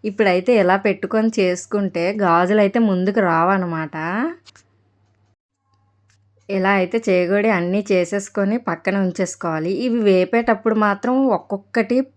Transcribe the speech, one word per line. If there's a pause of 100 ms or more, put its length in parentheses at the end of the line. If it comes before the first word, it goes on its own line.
ఇప్పుడైతే
ఇలా
పెట్టుకొని (100)
చేసుకుంటే
గాజులు
అయితే
ముందుకు
రావన్నమాట. (2500)
ఇలా
అయితే
చేగోడి
అన్నీ
చేసేసుకొని
పక్కన
ఉంచేసుకోవాలి.
ఇవి
వేపేటప్పుడు
మాత్రం
ఒక్కొక్కటి (160)